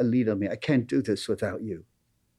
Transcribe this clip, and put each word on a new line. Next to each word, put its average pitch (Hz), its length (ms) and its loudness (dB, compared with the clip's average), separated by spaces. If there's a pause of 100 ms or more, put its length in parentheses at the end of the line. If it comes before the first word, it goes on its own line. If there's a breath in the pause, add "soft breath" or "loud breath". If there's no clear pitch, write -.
lead 120 260 4
on 101 100 0
me. 98 80 0
I 92 100 -4
can't 127 280 2
do 139 160 0
this - 260 -2
without 107 360 -2
you." 92 220 -8 (540)